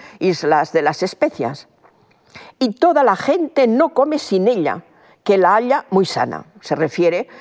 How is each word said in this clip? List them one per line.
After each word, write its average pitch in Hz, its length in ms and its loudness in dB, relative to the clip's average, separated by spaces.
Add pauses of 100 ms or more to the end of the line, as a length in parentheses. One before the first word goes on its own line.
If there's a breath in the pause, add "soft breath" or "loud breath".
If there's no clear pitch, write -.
(180 loud breath)
islas 156 560 0
de 165 80 0
las 151 220 -2
especias. - 640 -4 (920 loud breath)
"Y 233 160 0
toda 302 300 2
la 208 120 4
gente 277 520 0
no 262 260 2
come 294 240 0
sin 190 300 -2
ella, 170 360 -2 (420 soft breath)
que 202 120 2
la 185 180 4
halla 247 340 0
muy 190 160 2
sana", 120 400 -6 (160)
se - 140 -6
refiere 170 520 0 (140 loud breath)